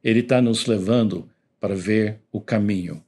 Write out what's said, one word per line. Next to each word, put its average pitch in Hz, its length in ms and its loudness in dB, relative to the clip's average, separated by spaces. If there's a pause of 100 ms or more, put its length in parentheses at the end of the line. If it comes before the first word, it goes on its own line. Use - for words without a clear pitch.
ele 113 200 2
tá 127 180 2
nos 113 240 2
levando 104 640 0 (320)
para 98 140 -2
ver 107 460 0 (120)
o 110 80 -6
caminho 98 680 -2